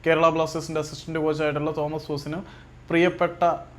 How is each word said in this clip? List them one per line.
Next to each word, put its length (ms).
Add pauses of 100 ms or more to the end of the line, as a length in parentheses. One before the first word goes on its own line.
കേരള 220
ബ്ലാസ്റ്റേഴ്സിന്റെ 520
അസിസ്റ്റന്റ് 380
കോച്ചായിട്ടുള്ള 580
തോമസ് 320
ജോസിന് 320 (480)
പ്രിയപ്പെട്ട 540 (360)